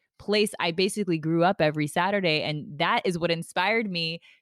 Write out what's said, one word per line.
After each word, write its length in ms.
place 420
I 100
basically 480
grew 260
up 160
every 260
Saturday. 560
And 360
that 260
is 140
what 120
inspired 600
me 300